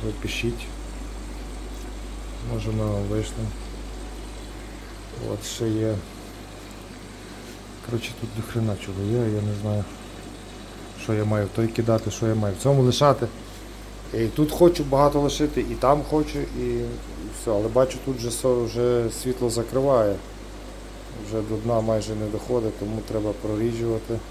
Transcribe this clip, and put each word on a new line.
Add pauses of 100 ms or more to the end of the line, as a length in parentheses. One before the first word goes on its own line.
Ви (100)
пишіть. (1900)
Може,
ми
вам
вийшло. (2000)
От
ще
є. (1900)
Коротше, (100)
тут
до
хрена (100)
чого (100)
є, (180)
я
не
знаю, (1200)
що
я
маю
в
той
кидати,
що
я
маю
в
цьому
лишати. (840)
І
тут
хочу
багато
лишити,
і
там
хочу,
і,
і (560)
все.
Але
бачу,
тут
вже
со-,
вже (140)
світло
закриває. (1120)
Вже
до
дна
майже
не
доходить,
тому
треба (100)
проріджувати. (120)